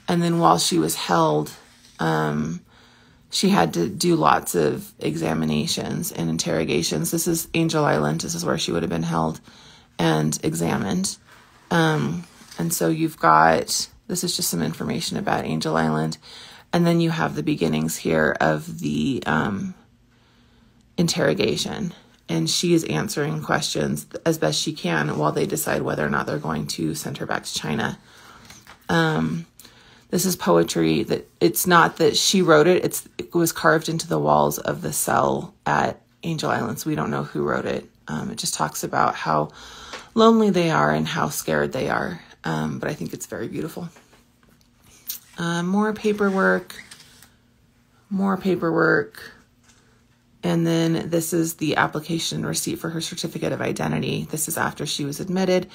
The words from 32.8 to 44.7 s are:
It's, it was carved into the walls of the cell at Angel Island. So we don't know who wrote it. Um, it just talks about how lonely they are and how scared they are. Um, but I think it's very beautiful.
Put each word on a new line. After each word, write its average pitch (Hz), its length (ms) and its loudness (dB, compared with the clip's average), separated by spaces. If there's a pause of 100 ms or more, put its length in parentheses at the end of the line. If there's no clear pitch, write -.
It's, - 200 -4 (120)
it - 160 -10
was 170 180 2
carved 160 380 2
into 165 180 -4
the 160 120 0
walls 147 400 4
of 151 220 -4
the 156 120 -4
cell 135 600 0 (120)
at 147 360 0 (220)
Angel 160 260 -4
Island. 120 300 -2
So 160 100 -6
we 151 60 -2
don't 151 160 -2
know 143 120 -2
who 147 200 -4
wrote - 220 -2
it. - 240 -6 (180)
Um, - 240 -6
it - 60 -12
just - 160 -6
talks - 320 -4
about - 300 0
how 151 340 0 (640)
lonely 220 380 6
they 170 200 2
are 151 200 4
and 156 140 0
how 156 220 -2
scared 143 460 -2
they 135 160 -2
are. - 320 -4 (240)
Um, 156 340 -2
but - 100 -4
I 156 40 -4
think 160 200 -10
it's - 120 -12
very 107 240 -8
beautiful. 165 400 -8 (1500)